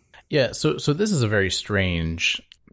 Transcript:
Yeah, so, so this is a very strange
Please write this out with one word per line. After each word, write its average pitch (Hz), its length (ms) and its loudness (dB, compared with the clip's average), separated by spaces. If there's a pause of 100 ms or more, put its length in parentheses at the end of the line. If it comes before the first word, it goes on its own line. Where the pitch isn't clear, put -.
(280)
Yeah, 135 240 0
so, - 260 0
so - 140 0
this 208 200 0
is 143 100 2
a 110 60 2
very 98 220 2
strange 85 880 -2 (320)